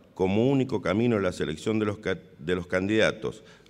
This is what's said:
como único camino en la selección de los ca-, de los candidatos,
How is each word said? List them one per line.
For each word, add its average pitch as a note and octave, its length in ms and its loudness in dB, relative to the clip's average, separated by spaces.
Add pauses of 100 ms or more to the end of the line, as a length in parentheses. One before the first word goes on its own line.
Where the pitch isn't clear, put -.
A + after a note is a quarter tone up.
(120)
como G2+ 360 2
único B2+ 320 0
camino A2 360 2
en G2 60 0
la F2+ 100 0
selección F2 460 -2
de G#2+ 80 0
los G#2 120 -4
ca-, F#2 200 -4 (200)
de E2+ 160 -2
los F2+ 120 -4
candidatos, F#2 760 0 (260)